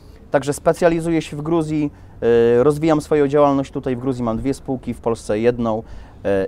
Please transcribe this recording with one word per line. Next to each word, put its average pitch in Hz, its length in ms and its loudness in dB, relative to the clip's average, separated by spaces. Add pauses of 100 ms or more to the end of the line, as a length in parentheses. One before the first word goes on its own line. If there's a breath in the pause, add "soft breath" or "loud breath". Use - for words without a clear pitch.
(320 loud breath)
Także 139 220 0
specjalizuję 165 680 0
się 151 160 -12
w 147 40 -10
Gruzji, 156 500 -2 (680 loud breath)
e, 127 40 4
rozwijam 151 380 2
swoją 147 260 2
działalność 139 440 2
tutaj 131 240 -4
w 120 40 -8
Gruzji, 123 240 -4
mam 113 140 -2
dwie 131 160 -4
spółki, 127 400 -8
w - 60 -10
Polsce 110 400 -4
jedną, 117 440 -2 (400 loud breath)
e, 95 240 0